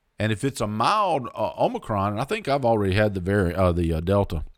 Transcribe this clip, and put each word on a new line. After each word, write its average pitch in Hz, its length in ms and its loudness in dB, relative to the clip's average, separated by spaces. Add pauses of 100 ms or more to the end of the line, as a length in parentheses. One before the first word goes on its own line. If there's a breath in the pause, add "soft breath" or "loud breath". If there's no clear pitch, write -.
(200)
And 110 120 0
if 104 120 -4
it's 135 180 -2
a 110 60 -2
mild, 147 680 0
uh, 101 240 -4
Omicron, 113 560 -2
and 104 80 -4
I - 20 -2
think 214 240 -6
I've 139 160 0
already 107 300 2
had 107 200 2
the 95 60 -4
vari-, 90 360 2
uh, 90 160 4
the, 82 220 0
uh, 78 60 -2
Delta. 90 460 0 (120)